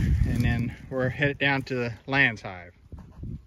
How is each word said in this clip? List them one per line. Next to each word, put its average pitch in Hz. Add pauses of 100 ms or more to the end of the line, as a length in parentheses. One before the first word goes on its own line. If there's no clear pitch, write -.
(280)
and 120
then 120 (140)
we're 131
headed 143
down 139
to 131
the 120 (140)
Lands 135
Hive. 90 (720)